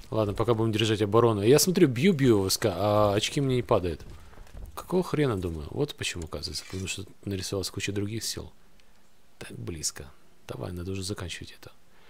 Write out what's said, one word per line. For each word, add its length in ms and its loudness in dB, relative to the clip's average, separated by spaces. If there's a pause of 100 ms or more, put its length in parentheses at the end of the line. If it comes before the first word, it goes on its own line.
(120)
Ладно, 220 0
пока 200 2
будем 180 2
держать 300 2
оборону. 400 4
Я 160 8
смотрю, 300 4
бью-бью 540 4
войска, 340 0
а 400 4
очки 260 0
мне 140 2
не 80 0
падают. 420 0 (680)
Какого 280 -2
хрена, 340 0
думаю? 340 -4
Вот 240 -4
почему, 300 -6
оказывается. 400 -10
Потому 220 -8
что 180 -8 (180)
нарисовалась 460 -4
куча 220 -6
других 320 -4
сил. 280 -8 (880)
Так 140 -14
близко. 580 -8 (360)
Давай, 260 -8
надо 180 -8
уже 120 -6
заканчивать 560 -8
это. 120 -16 (380)